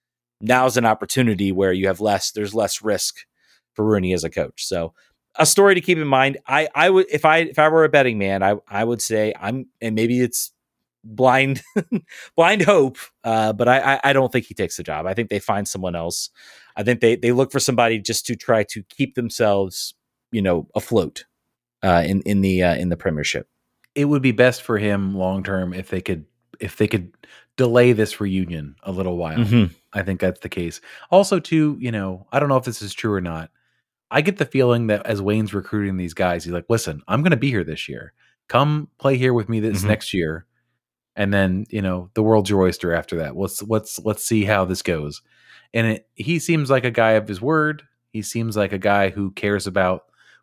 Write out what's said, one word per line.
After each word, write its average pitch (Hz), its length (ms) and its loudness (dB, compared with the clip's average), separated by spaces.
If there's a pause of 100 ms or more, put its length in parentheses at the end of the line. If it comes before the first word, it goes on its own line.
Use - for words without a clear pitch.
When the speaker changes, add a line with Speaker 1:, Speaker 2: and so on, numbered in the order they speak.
(420)
Speaker 1:
Now's 123 360 2
an 120 80 4
opportunity 107 680 0
where 92 220 2
you 95 140 0
have 92 120 -2
less, 101 320 0
there's 104 240 -6
less 107 260 -2
risk - 440 -4 (480)
for 107 120 -2
Rooney 95 280 2
as 85 100 -2
a 80 60 -6
coach. 76 360 -8
So 85 280 -6 (420)
a 160 100 2
story 196 300 6
to 180 60 0
keep 175 160 0
in 156 100 -2
mind. 135 300 2 (100)
I, 147 260 0
I 160 160 4
would, 185 220 4
if 147 140 0
I, 160 140 6
if 160 200 0
I 156 80 6
were 160 160 4
a 151 60 4
betting 131 280 4
man, 98 260 0
I, 101 120 4 (140)
I 101 140 -2
would 117 180 -2
say 107 380 0
I'm, 127 280 -8 (140)
and 113 140 -4
maybe 117 260 2
it's - 320 -4 (600)
blind, 135 460 2 (380)
<laughs> - 360 -16
blind 185 280 4
hope. 147 340 4 (260)
Uh, 110 300 0
but 117 140 0
I, 135 280 4
I, - 100 -2
I 139 80 4
don't 131 180 2
think 123 140 -2
he - 80 -20
takes - 240 -6
the 87 60 -12
job. 78 220 -6
I 92 80 -4
think 110 160 -4
they 104 100 -2
find 101 280 -2
someone 92 280 -6
else. 85 340 -6 (460)
I 107 80 -6
think 117 160 2
they, 117 160 4
they 120 160 0
look 131 200 2
for 139 80 -2
somebody 117 400 2
just 104 280 -6
to 120 80 -6
try 110 280 0
to 101 200 -10
keep - 320 -6
themselves, 104 800 -2 (380)
you 113 100 0
know, 90 340 0
afloat, 101 500 -2 (560)
uh, 87 240 4
in, 98 160 0
in 101 200 0
the, 92 220 2
uh, 85 120 2
in 82 140 -2
the 85 80 -2
Premiership. - 500 -4 (480)
Speaker 2:
It 143 100 0
would 143 160 2
be 131 100 2
best 123 300 4
for 113 160 -2
him 101 380 0
long-term 92 580 -2
if 92 160 -10
they 92 120 -4
could, 82 240 -6 (340)
if - 180 -10
they 107 100 2
could 92 260 -4 (420)
delay 123 380 6
this 107 280 -2
reunion 87 600 -4
a 98 80 -10
little 92 260 -4
while. 82 220 -4
Speaker 1:
Mm-hmm. 110 340 2 (200)
Speaker 2:
I 98 100 -2
think 92 160 -4
that's 92 220 -2
the - 80 -12
case. 85 320 -8 (280)
Also, 190 300 4
too, 151 400 0
you 120 120 -6
know, 95 400 -6
I 131 80 0
don't 147 100 2
know 135 80 2
if 123 80 -2
this 120 180 -8
is 98 100 -12
true 110 200 -4
or 95 80 -2
not. 82 280 -8 (600)
I 127 100 2
get 196 160 -2
the 151 80 -2
feeling 120 420 0
that 104 180 0
as 104 160 -2
Wayne's 104 320 -2
recruiting 98 440 -4
these 87 160 -6
guys, 87 300 -2
he's 87 100 -8
like, 87 160 -6
"Listen, 82 380 -2
I'm 117 160 0
gonna 170 120 4
be 127 140 -2
here 107 140 -2
this 78 260 -10
year. 62 240 -16 (340)
Come 147 400 0 (120)
play 139 180 0
here 127 160 2
with 110 160 -2
me 113 100 -2
this 104 200 -2
Speaker 1:
Mm-hmm. 98 80 -2
Speaker 2:
next 107 260 -2
year. 82 320 -4 (680)
And 101 180 -2
then, 98 360 2
you 107 120 -6
know, 90 320 -4
the 110 100 0
world's 107 260 4
your 98 120 2
oyster 90 320 0
after 85 240 -4
that. 76 180 -6
Let's, 92 280 -6
let's, 107 360 -4
let's 107 240 -4
see 107 220 0
how 101 200 2
this 90 160 -4
goes." 76 400 -6 (520)
And 113 140 0
it, 110 260 -6
he 165 260 -4
seems 156 300 -2
like 131 160 2
a 123 60 -2
guy 113 200 2
of 107 160 2
his 98 140 -8
word. 151 420 -2 (300)
He 110 80 -8
seems 113 340 -6
like 101 160 0
a 101 60 -4
guy 101 320 2
who 98 220 -6
cares 101 360 -4
about 92 360 0 (400)